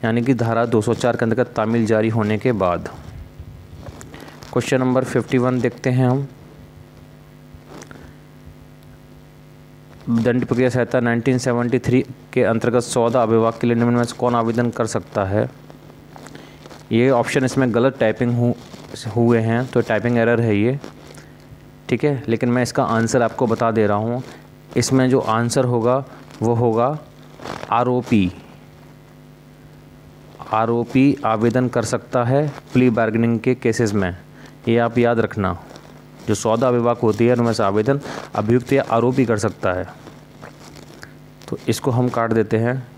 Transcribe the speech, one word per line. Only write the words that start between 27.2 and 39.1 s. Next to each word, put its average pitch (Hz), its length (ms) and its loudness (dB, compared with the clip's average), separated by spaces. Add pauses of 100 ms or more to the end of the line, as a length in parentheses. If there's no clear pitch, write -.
आरोपी। 120 640 2 (2250)
आरोपी 117 720 2
आवेदन 117 440 2
कर 120 160 0
सकता 123 400 -2
है 139 280 0 (200)
प्ली 127 180 6
बार्गेनिंग 113 500 0
के 127 140 0
केसेस 113 380 0
में, 92 240 -2 (520)
ये 117 100 4
आप 117 200 2
याद 117 200 4
रखना। 98 400 -2 (720)
जो 110 60 2
सौदा 117 360 0
विभाग 120 280 2
होती 110 280 2
है 123 80 6
उनमें 117 180 2
से 110 100 -2
आवेदन 107 380 2 (340)
अभियुक्त 117 380 0
या 135 180 2
आरोपी 123 360 2